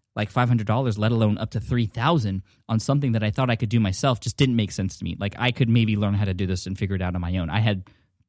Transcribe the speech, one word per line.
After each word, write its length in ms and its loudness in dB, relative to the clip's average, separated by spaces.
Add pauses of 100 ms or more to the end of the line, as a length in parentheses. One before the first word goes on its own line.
(140)
like 140 -2
five 200 2
hundred 180 2
dollars, 320 0
let 120 2
alone 280 2
up 140 -8
to 80 -4
three 260 -2
thousand, 560 0 (260)
on 120 0
something 320 0
that 100 0
I 80 0
thought 180 0
I 80 2
could 140 -2
do 100 2
myself 400 0
just 160 -6
didn't 200 4
make 160 0
sense 260 -4
to 60 -10
me. 140 -6
Like, 200 -6
I 140 2
could 180 2
maybe 260 4
learn 160 0
how 140 0
to 80 0
do 120 -2
this 200 -2
and 100 -6
figure 200 -2
it 40 -4
out 140 -2
on 80 -4
my 160 -2
own. 100 -2
I 120 0
had 280 -2 (400)